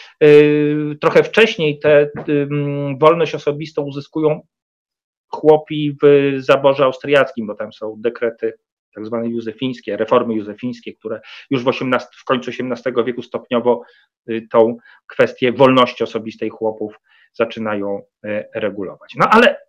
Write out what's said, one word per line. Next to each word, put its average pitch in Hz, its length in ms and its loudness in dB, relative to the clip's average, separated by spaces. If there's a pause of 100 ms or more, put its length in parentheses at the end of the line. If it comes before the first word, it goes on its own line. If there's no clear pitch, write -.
(240)
y, 147 800 4
trochę 165 220 4
wcześniej 170 560 0
tę, 147 300 4 (200)
ym, 143 720 -2
wolność 160 360 2
osobistą 147 460 -6
uzyskują 143 600 -4 (840)
chłopi 151 760 0
w 139 340 4
zaborze 139 480 2
austriackim, 131 600 0
bo 104 80 -8
tam 110 180 -12
są 110 240 -12
dekrety 113 560 -6 (420)
tak 107 100 -12
zwane 113 220 -6
józefińskie, 117 680 -8
reformy 117 380 0
józefińskie, 107 580 -10
które 110 280 -12 (280)
już 123 140 -2
w 131 40 0
osiemnast, 127 480 -4
w - 80 -20
końcu 127 260 -2
osiemnastego 123 540 -6
wieku 120 180 -6
stopniowo, 117 600 -4 (480)
y, 113 220 -6
tą 117 260 4 (300)
kwestię 123 440 0
wolności 127 520 4
osobistej 110 460 -8
chłopów 107 500 -8 (340)
zaczynają, 104 680 -4 (240)
e, 104 300 -8
regulować. 101 600 -8
No 165 160 0
ale 226 380 4